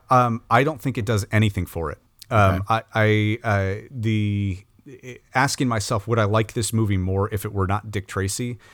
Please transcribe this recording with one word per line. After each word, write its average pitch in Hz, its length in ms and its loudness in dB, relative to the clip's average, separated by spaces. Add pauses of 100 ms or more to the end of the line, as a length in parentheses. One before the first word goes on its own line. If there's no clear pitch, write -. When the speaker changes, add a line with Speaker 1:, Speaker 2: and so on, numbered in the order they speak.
Speaker 1:
um, 123 400 4
I 120 140 4
don't 151 180 -4
think 127 160 -4
it 113 80 -4
does 107 260 0
anything 107 360 2
for 80 240 -6
it. - 80 -12 (320)
Um, 98 380 4
Speaker 2:
Okay. 113 140 0 (100)
Speaker 1:
I, 107 500 2
I, 117 40 -4
uh, 101 440 -2
the, 104 680 0 (760)
asking 135 320 0
myself, 113 400 -2
would 113 100 0
I 110 60 4
like 107 300 0
this 113 200 -4
movie 107 240 2
more 95 340 0
if 101 140 -4
it 104 80 -8
were 98 140 0
not 104 240 -4
Dick 104 160 -6
Tracy? 110 500 -4 (160)